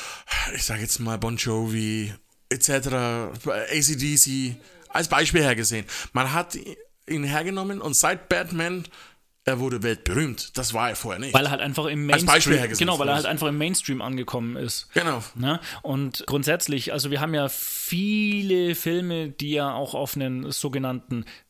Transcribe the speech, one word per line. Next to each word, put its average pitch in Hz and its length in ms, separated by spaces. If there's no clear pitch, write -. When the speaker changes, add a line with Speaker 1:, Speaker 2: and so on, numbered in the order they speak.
Speaker 1:
ich 127 80
sag 107 160
jetzt 113 200
mal, 113 180
Bon 113 180
Jovi, 110 800
et 127 140
cetera, 127 720
A 151 360
C 143 160
D 147 180
C, 131 400
als 160 220
Beispiel 156 320
hergesehen. 117 440
Man 131 180
hat 170 260
ihn 147 160
hergenommen 190 560
und 143 120
seit 175 360
Batman, 175 560
er 131 160
wurde 123 240
weltberühmt. 117 720
Das 123 160
war 113 160
er 101 60
vorher 98 240
nicht. 131 140
Speaker 2:
Weil 139 120
er 143 60
halt 139 100
einfach 143 260
im 147 220
Speaker 1:
Als 160 140
Beispiel 175 40
Speaker 2:
Mainstream, 160 300
Speaker 1:
hergesehen, 123 300
Speaker 2:
genau, 170 120
weil 139 80
er 143 60
Speaker 1:
vielleicht. 147 120
Speaker 2:
halt - 80
einfach 156 140
im 147 100
Mainstream 151 440
angekommen 123 540
ist. 123 380
Speaker 1:
Genau. 156 280
Speaker 2:
Ne? 139 240
Und 135 440
grundsätzlich, 143 680
also 139 180
wir 139 80
haben 160 140
ja 143 160
viele 196 1300
Filme, 170 540
die 147 220
ja 143 220
auch 135 200
auf 135 220
einen 131 380
sogenannten 127 720